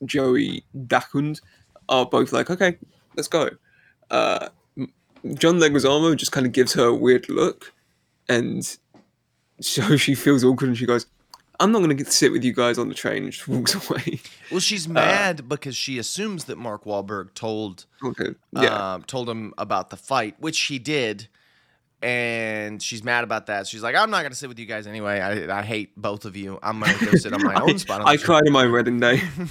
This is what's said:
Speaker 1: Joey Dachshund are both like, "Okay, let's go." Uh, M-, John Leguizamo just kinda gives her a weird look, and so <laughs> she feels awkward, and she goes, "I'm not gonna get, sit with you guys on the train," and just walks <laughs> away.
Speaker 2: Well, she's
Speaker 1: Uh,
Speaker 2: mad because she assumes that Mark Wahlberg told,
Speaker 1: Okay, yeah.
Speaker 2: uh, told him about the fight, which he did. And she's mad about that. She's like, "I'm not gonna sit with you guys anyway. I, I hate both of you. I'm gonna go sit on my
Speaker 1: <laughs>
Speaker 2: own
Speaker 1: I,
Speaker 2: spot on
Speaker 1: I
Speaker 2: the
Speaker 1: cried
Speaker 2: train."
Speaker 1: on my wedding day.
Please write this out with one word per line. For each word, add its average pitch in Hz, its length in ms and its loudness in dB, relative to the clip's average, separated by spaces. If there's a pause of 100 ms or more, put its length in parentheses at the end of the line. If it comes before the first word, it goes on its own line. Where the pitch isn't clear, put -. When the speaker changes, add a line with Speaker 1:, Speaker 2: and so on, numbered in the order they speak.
Speaker 1:
Joey 127 580 0 (240)
Dachshund 143 540 -2 (480)
are 127 160 4
both 127 260 2
like, 127 180 0
"Okay, 180 280 2 (380)
let's 151 120 -4
go." 156 220 0 (600)
Uh, - 400 0 (280)
M-, 135 160 -10 (420)
John 170 240 4
Leguizamo 147 560 4
just - 160 -4
kinda 127 180 0
gives 123 240 2
her 131 120 4
a 120 100 4
weird 123 340 4
look, - 440 -2 (560)
and 123 480 -2 (840)
so 139 380 2
<laughs> - 0 -
she 139 180 2
feels 135 280 4
awkward, 131 260 4
and 117 80 0
she 123 80 -4
goes, 120 200 2 (540)
"I'm 196 120 4
not 226 100 4
gonna 156 140 4
get, 135 160 -6
sit - 200 4
with 120 120 -2
you 123 100 0
guys 120 240 2
on 117 120 -2
the 101 60 -8
train," - 280 -4
and 98 80 -8
just - 160 -14
walks - 260 0
<laughs> 196 160 -8
away. 151 300 -6 (320)
Speaker 2:
Well, 175 80 -2
she's 185 260 -2
Speaker 1:
Uh, 165 60 -8
Speaker 2:
mad 180 580 0
because 143 280 -6
she 131 200 -6
assumes 185 480 -6
that 120 120 -10
Mark 107 260 -10
Wahlberg 101 500 -6
told, 107 520 -6 (180)
Speaker 1:
Okay, - 320 -6 (160)
yeah. - 100 -4 (140)
Speaker 2:
uh, 95 320 -4
told 123 220 -6
him 113 280 -10
about 101 340 -4
the - 60 -14
fight, 117 420 -2
which 156 240 -4
he 139 140 -4
did. 113 520 -4 (720)
And 113 800 -4
she's 110 220 -8
mad 120 200 0
about 110 220 -4
that. 98 220 -4
She's 110 160 -10
like, 120 120 -2
"I'm 214 140 4
not 190 140 0
gonna 135 100 -8
sit 131 160 -12
with 117 80 -16
you 117 80 -14
guys 107 220 -8
anyway. 104 320 -4
I, 95 400 -4
I - 20 -4
hate 107 340 -8
both 104 300 -4
of 98 100 -12
you. 95 280 -10
I'm 110 160 -4
gonna 143 180 0
go - 140 0
sit 110 200 4
on 101 120 -2
my - 100 2
Speaker 1:
<laughs> 98 80 -4
Speaker 2:
own 151 100 4
Speaker 1:
I, 196 60 0
Speaker 2:
spot 104 240 -4
on 120 60 4
Speaker 1:
I 147 100 6
Speaker 2:
the 143 60 -6
Speaker 1:
cried 165 160 6
Speaker 2:
train." 151 80 6
Speaker 1:
on 143 60 6
my 131 180 6
wedding 120 280 2
day. 123 220 4 (300)